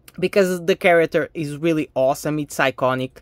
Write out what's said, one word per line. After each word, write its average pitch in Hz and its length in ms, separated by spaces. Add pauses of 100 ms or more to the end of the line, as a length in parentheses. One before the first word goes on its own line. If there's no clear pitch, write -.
(180)
Because 180 480
the 190 80
character 165 580
is 147 240
really 156 380
awesome, 143 460
it's - 180
iconic, 131 640